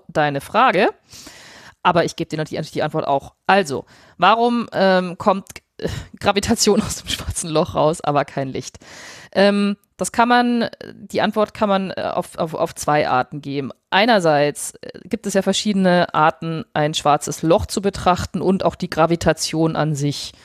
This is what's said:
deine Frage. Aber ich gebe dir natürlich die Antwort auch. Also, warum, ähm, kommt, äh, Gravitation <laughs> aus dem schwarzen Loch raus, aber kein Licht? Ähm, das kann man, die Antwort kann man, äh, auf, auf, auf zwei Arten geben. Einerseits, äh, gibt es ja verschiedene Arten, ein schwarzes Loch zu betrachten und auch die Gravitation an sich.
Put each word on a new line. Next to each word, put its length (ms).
deine 340
Frage. 480
Aber 240
ich 100
gebe 140
dir 80
natürlich 340
die 120
Antwort 240
auch. 260
Also, 380
warum, 540
ähm, 440
kommt, 280
äh, 80
Gravitation 600
<laughs> 20
aus 180
dem 80
schwarzen 400
Loch 240
raus, 280
aber 240
kein 240
Licht? 280
Ähm, 460
das 140
kann 180
man, 400
die 280
Antwort 340
kann 140
man, 220
äh, 220
auf, 240
auf, 160
auf 220
zwei 340
Arten 320
geben. 300
Einerseits, 920
äh, 240
gibt 200
es 80
ja 80
verschiedene 720
Arten, 600
ein 200
schwarzes 480
Loch 240
zu 160
betrachten 600
und 220
auch 120
die 160
Gravitation 840
an 200
sich. 380